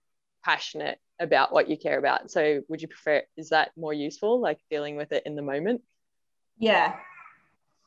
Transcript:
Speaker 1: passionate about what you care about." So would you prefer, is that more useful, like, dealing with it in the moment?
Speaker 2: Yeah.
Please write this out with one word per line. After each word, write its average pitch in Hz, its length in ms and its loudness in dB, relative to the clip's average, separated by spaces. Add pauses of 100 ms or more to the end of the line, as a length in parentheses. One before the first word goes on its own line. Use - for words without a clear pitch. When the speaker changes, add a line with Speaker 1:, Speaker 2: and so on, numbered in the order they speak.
(420)
Speaker 1:
passionate 151 560 -4 (200)
about 147 340 2
what 147 160 4
you 156 80 0
care 147 220 -2
about." 135 320 0
So 151 380 2
would 160 120 -8
you 160 80 -12
prefer, - 340 0 (140)
is 156 140 -10
that 156 260 4
more 156 160 -6
useful, 156 480 0
like, 156 180 0 (120)
dealing 147 260 -4
with 147 160 -6
it 143 140 -2
in 151 100 -8
the 143 60 -6
moment? 156 400 -2 (760)
Speaker 2:
Yeah. 185 420 2 (880)